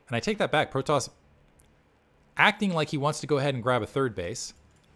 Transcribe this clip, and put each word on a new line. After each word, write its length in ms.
And 80
I 40
take 180
that 140
back. 180
Protoss 380
acting 380
like 160
he 80
wants 220
to 60
go 120
ahead 160
and 80
grab 200
a 40
third 280
base, 380